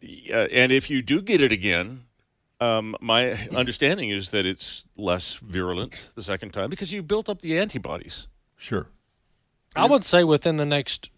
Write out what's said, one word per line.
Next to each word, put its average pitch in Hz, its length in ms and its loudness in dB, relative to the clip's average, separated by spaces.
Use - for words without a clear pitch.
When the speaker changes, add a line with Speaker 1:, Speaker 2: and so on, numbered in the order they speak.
Speaker 1:
uh, - 40 -2
and 123 360 4
if 131 180 2
you 131 140 -2
do 151 180 0
get 196 220 4
it 117 80 4
again, 98 540 -2
um, 110 420 0
my 117 320 2
understanding 127 540 0
is 95 220 -4
that 98 160 0
it's - 360 -6
less 90 380 -2
virulent 92 800 -6
the 107 80 -12
second 98 300 -8
time 104 180 -4
because 185 200 -8
you've 190 160 -8
built 214 220 -2
up 196 120 -8
the 160 180 -2
antibodies. 101 680 -6
Speaker 2:
Sure. 92 300 -4
Speaker 3:
I 170 100 4
would 262 180 6
say 180 200 6
within 156 320 4
the 147 100 0
next - 520 -4